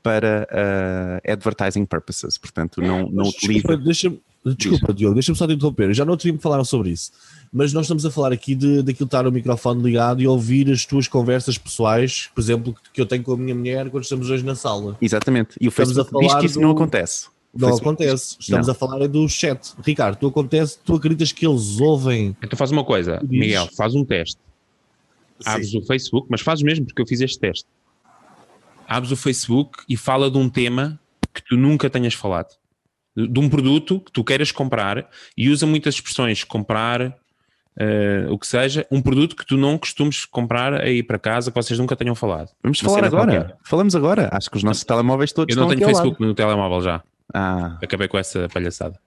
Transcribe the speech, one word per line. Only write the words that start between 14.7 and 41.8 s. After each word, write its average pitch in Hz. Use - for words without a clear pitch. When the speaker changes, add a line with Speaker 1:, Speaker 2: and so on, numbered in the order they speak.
Speaker 1:
Exatamente. 117
E 123
o 117
Speaker 2:
Estamos 123
Speaker 1:
Facebook 135
Speaker 2:
a -
falar 139
Speaker 1:
diz 139
que 170
isso 151
não 156
Speaker 2:
do -
Speaker 1:
acontece. 156
O 123
Speaker 2:
Não 127
Speaker 1:
Facebook 123
diz 165
Speaker 2:
acontece. 131
Estamos -
Speaker 1:
não. 127
Speaker 2:
a -
falar 135
é 143
do 151
chat. -
Ricardo, 123
tu 139
acontece, 147
tu 170
acreditas 156
que -
eles 110
ouvem? 127
Speaker 3:
Então 117
faz 135
uma 147
coisa, 87
Speaker 2:
Tu 147
dizes 127
Speaker 3:
Miguel, 101
faz 110
um 143
teste. 87
Speaker 1:
Sim. 110
Speaker 3:
Abres 107
o 107
Facebook, 135
mas -
faz 160
mesmo, 147
porque -
eu 113
fiz 120
este 127
teste. -
Abres 123
o 135
Facebook 131
e 127
fala 135
de 135
um 131
tema 127
que -
tu -
nunca 139
tenhas 120
falado. 92
De, 110
de 123
um 143
produto 151
que -
tu 123
queiras 143
comprar 117
e 120
usa 147
muitas 151
expressões, -
comprar, 117
eh, 101
o 101
que -
seja, 135
um 135
produto 139
que -
tu 135
não 139
costumes -
comprar 120
aí 123
para 113
casa, 120
que -
vocês 120
nunca 123